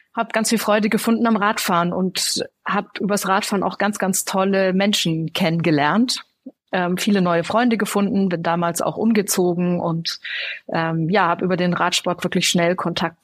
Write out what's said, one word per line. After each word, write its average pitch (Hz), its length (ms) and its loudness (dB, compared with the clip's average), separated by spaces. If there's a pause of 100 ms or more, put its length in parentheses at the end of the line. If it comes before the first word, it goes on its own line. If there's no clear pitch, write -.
(140)
hab 226 180 -4
ganz 220 180 0
viel 226 80 2
Freude 208 300 2
gefunden 226 380 2
am 226 80 2
Radfahren 185 580 0
und - 520 -2 (200)
hab 190 360 -4
übers 196 260 0
Radfahren 190 380 0
auch 190 140 -4
ganz, 208 200 0
ganz 190 260 -2
tolle 190 480 0
Menschen 175 600 0
kennengelernt, 165 920 2 (440)
ähm, 180 260 0
viele 202 260 2
neue 170 200 2
Freunde 226 340 2
gefunden, 202 520 0
bin 170 160 -2
damals 170 380 0
auch 156 160 -2
umgezogen 180 840 2
und, 170 400 -4 (520)
ähm, 165 380 0
ja, 196 160 4
hab 170 160 0
über 185 140 0
den 175 180 0
Radsport 175 480 -2
wirklich 180 260 0
schnell 175 280 2
Kontakt 170 480 -4